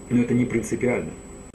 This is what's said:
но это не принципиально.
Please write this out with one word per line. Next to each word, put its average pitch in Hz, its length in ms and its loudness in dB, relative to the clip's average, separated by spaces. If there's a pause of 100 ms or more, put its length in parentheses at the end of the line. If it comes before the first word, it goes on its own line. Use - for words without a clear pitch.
но 120 120 4
это 120 120 2
не 120 120 4
принципиально. 110 640 0 (440)